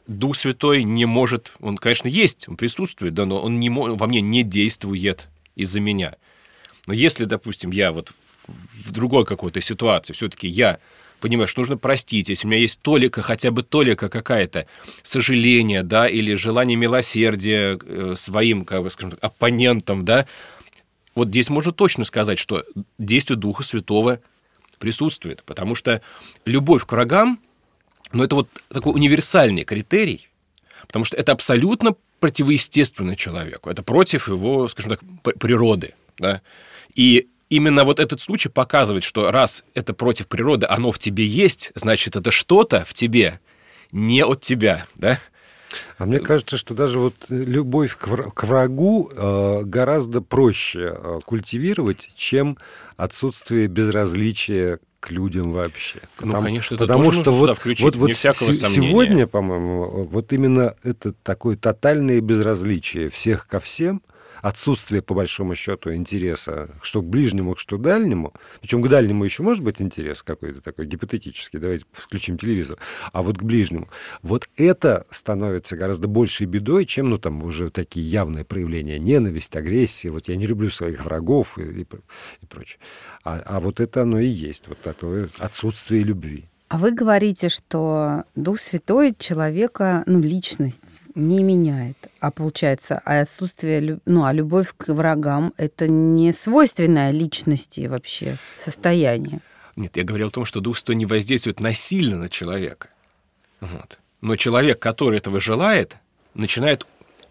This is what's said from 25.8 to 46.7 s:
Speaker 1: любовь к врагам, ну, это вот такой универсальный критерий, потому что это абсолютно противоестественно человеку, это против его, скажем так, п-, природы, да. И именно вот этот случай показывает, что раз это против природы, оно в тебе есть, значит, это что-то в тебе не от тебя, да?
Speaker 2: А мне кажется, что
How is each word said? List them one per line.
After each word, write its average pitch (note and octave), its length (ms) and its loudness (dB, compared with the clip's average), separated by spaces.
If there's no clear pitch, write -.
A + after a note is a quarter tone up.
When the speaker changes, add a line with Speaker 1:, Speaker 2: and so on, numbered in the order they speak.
Speaker 1:
любовь C#3 400 4
к - 60 -10
врагам, F3 480 2
ну, A#2+ 120 2
это C#3 120 0
вот C#3 140 0
такой C#3 240 -2
универсальный C#3+ 680 4
критерий, A#2 640 -2
потому A2+ 180 -2
что - 120 -6
это A#2+ 140 2
абсолютно F3 640 2
противоестественно C#3 960 2
человеку, E2+ 540 -8
это F2 140 -8
против D#3 440 2
его, A2+ 400 0
скажем G#2+ 240 -8
так, G#2+ 80 -6
п-, B2 160 0
природы, A2+ 540 2
да. F#2+ 240 -2
И B2 320 4
именно D3 360 4
вот C#3 140 2
этот - 220 -2
случай G3 280 -2
показывает, B2+ 540 2
что G2+ 280 0
раз B2+ 320 4
это - 200 -6
против A#2+ 340 0
природы, B2 420 0
оно A2+ 220 0
в - 80 -4
тебе G#2+ 260 0
есть, D3+ 500 2
значит, - 400 0
это G#2 160 -2
что-то F3+ 540 4
в - 80 -14
тебе A2 460 2
не A2+ 340 4
от C3+ 160 0
тебя, G#2+ 440 2
да? B2+ 240 2
Speaker 2:
А F#2 80 -6
мне B2 140 0
кажется, D3 380 0
что - 160 -8